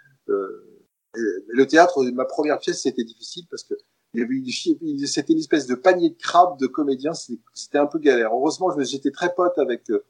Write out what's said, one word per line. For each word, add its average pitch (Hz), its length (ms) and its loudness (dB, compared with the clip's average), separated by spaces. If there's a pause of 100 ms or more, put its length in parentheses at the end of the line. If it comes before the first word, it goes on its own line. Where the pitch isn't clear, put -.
(300)
euh, 98 360 -4 (500)
et, 113 40 -10 (280)
mais 113 60 -12
le 131 140 4
théâtre, 160 360 6 (100)
ma 127 120 -2
première 147 340 -2
pièce, 175 220 -6
c'était 123 220 -2
difficile - 460 -14
parce 123 140 -14
que 101 120 -8 (380)
il 117 80 -2
y - 20 0
avait 120 120 -4
une, 143 720 -4
c'était 156 260 0
une 160 60 2
espèce 151 280 -2
de 123 80 -2
panier 175 340 2
de - 80 -14
crabes 180 420 2
de 135 80 0
comédiens, 143 460 -2
c'était, 120 260 -12 (140)
c'était - 240 -6
un 143 80 4
peu 151 140 -4
galère. 120 340 4
Heureusement, 151 420 0
je, 143 80 -2
j'étais 135 280 -4
très 175 220 -4
pote 175 260 0
avec, 127 300 -2
euh, 104 200 0